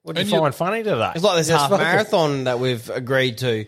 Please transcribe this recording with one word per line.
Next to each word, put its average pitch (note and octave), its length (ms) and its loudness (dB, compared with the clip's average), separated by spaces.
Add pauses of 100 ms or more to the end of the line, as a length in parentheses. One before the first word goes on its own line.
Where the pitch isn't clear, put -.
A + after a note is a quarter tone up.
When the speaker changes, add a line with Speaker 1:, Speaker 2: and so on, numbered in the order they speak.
Speaker 1:
What D#3+ 120 -10
did E3+ 60 -2
Speaker 2:
And G3+ 80 -2
Speaker 1:
you F3 60 2
Speaker 2:
you E3 60 4
Speaker 1:
find D3 140 2
funny G#3+ 280 -4
today?" A#2+ 320 0
Speaker 3:
It's E3 80 -2
like F#3+ 140 4
this D#3 100 2
Speaker 1:
Just D#3+ 140 4
Speaker 3:
half C#3 80 2
Speaker 1:
fucking D#3 160 2
Speaker 3:
marathon E3+ 600 2
that B2 140 0
we've B2 300 -2
agreed B2+ 500 0
to. A2+ 280 -2